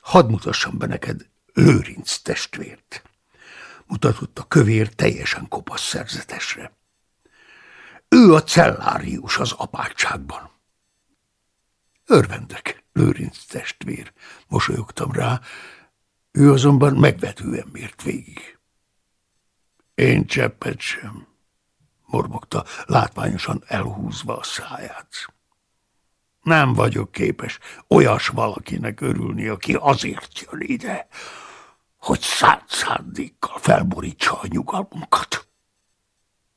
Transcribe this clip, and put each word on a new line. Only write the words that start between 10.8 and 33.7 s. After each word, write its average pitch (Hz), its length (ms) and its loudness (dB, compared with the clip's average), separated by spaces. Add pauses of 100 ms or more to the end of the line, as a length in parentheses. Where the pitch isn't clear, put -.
„Örvendek, - 840 0
Lőrinc - 520 0
testvér”, - 680 -12 (360)
mosolyogtam - 640 -2
rá, 120 280 -2 (880)
ő 143 220 8
azonban 139 440 6
megvetően - 760 0
mért - 300 -16
végig. - 560 -12 (1400)
„Én - 320 2
cseppet - 540 -4
sem”, - 460 -10 (800)
mormogta, - 580 -4 (200)
látványosan - 840 -2
elhúzva - 720 -8
a - 60 -14
száját. - 920 -14 (1080)
„Nem 151 300 4
vagyok 110 400 0
képes - 460 -4 (300)
olyas 113 400 6
valakinek 113 720 -6
örülni, 110 480 -4
aki - 260 -4
azért - 640 -2
jön - 220 -14
ide, - 460 -6 (920)
hogy - 240 -4
szánt - 480 0
szándékkal - 920 -8
felborítsa - 800 0